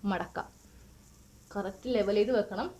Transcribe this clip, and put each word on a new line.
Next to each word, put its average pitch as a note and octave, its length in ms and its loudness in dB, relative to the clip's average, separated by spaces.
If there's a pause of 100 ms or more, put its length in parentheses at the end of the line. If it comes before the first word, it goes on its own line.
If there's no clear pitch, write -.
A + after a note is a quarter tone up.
(100)
മടക്കാം. F3 360 -4 (1080)
കറക്റ്റ് F#3+ 420 -8
ലെവൽ G3+ 240 4
ചെയ്ത് A#3 180 4
വെക്കണം. G3+ 280 -2 (120)